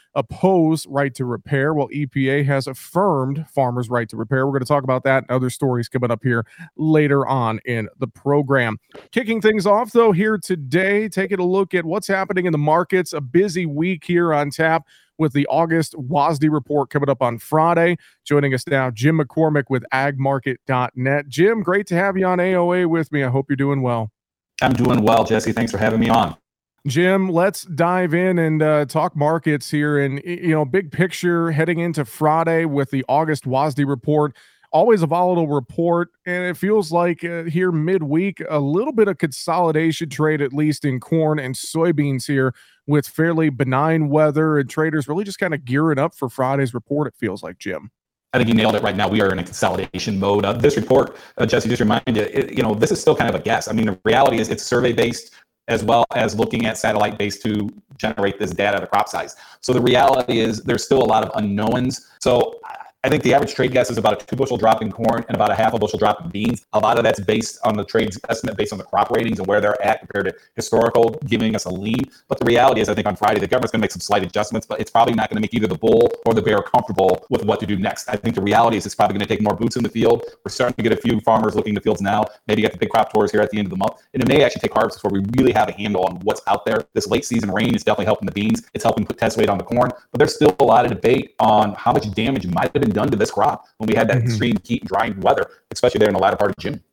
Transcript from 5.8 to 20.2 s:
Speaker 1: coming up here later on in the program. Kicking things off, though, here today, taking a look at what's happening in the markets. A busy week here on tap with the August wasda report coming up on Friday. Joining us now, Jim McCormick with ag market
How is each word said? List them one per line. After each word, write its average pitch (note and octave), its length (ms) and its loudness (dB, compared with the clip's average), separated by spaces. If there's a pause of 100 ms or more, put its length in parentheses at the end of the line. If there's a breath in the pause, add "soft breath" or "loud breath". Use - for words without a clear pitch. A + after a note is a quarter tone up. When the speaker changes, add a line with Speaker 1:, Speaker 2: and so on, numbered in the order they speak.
Speaker 1:
coming B2 220 -2
up A2+ 120 -4
here A#2 220 0 (320 loud breath)
later D3+ 500 2
on A#2 380 0
in A2+ 240 -4 (100)
the B2+ 80 -4
program. C3+ 680 0 (340 loud breath)
Kicking A3+ 300 -2
things G#3+ 240 2
off, G#3 260 2
though, A#3 200 6
here G#3 260 2
today, F#3 720 0
taking F#3+ 300 -2
a F3+ 60 0
look F#3 280 0
at F3 120 -2
what's F3+ 220 -4
happening F#3+ 380 -2
in F3 60 0
the D3+ 80 2
markets. E3 540 2
A D3+ 80 -6
busy E3+ 440 0
week D#3+ 400 -2
here F3 280 2
on D3 160 0
tap D#3+ 340 0 (360 soft breath)
with D#3 140 0
the C#3+ 120 2
August D#3+ 480 0
wasda D3+ 580 0
report D3 380 -2
coming C#3+ 200 -2
up C3+ 120 0
on A#2+ 160 0
Friday. E3+ 600 2 (280 soft breath)
Joining C#3+ 300 2
us B2 120 -4
now, C3 220 0
Jim C3+ 300 2
McCormick D3+ 500 0
with B2+ 220 -2
ag C3+ 280 0
market C3+ 460 -2